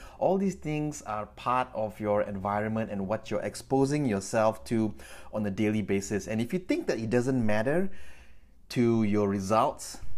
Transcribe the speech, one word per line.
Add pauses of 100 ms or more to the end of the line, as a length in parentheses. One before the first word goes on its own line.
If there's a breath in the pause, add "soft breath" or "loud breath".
(200 loud breath)
All
these
things
are (100)
part
of
your
environment
and
what
you're
exposing
yourself
to (400 loud breath)
on
a
daily
basis.
And
if
you
think
that
it
doesn't
matter (800 loud breath)
to
your
results, (180)